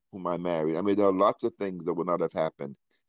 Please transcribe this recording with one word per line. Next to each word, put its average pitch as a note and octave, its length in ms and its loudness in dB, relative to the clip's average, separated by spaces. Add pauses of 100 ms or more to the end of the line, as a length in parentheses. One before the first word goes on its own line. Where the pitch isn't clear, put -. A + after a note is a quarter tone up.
(120)
whom F#2 160 -8
I F2 100 0
married. E2 380 0
I E2+ 60 -2
mean, G2+ 160 2
there G#2 100 4
are G2 60 6
lots G2+ 320 2
of A#2 100 -4
things F#2 300 -6
that F2 80 -2
would E2 140 -2
not F2 120 0
have E2 140 -2
happened D#2 440 -4 (320)